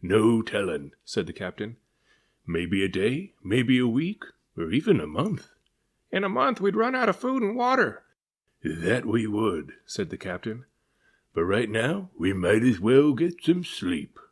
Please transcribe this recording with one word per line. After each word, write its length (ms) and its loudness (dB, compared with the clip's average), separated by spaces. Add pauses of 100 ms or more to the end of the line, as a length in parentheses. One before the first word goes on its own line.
No 420 4
tellin, 500 -4 (120)
said 220 -4
the 60 -12
captain. 440 -10 (680)
Maybe 380 0
a 40 0
day, 540 -2
maybe 360 2
a 80 4
week, 360 -2 (340)
or 140 -4
even 300 4
a 60 -6
month. 420 -4 (640)
In 140 -2
a 40 -2
month 320 0
we'd 160 0
run 180 0
out 140 0
of 80 2
food 260 -2
and 140 -2
water. 480 0 (580)
That 420 0
we 220 2
would, 460 0 (140)
said 240 -4
the 60 -10
captain. 480 -8 (720)
But 100 2
right 240 2
now 480 -2
we 160 0
might 300 2
as 180 2
well 320 6
get 320 -2
some 200 2
sleep. 540 -6 (140)